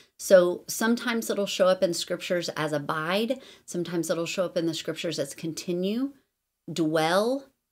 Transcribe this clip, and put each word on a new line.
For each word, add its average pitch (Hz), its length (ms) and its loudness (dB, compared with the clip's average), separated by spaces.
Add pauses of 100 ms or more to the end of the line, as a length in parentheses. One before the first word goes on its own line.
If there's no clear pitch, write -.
(200)
So 180 480 6
sometimes 233 640 0
it'll 202 160 -2
show 190 220 2
up 185 140 4
in 175 120 2
scriptures 175 560 -4
as 151 240 -4
abide, 160 640 -2 (260)
sometimes 170 440 -4
it'll 170 160 -2
show 175 200 -2
up 170 120 -6
in 165 80 2
the 160 80 0
scriptures 160 460 -6
as 147 140 -6
continue, 185 800 -4 (580)
dwell, 170 760 0 (260)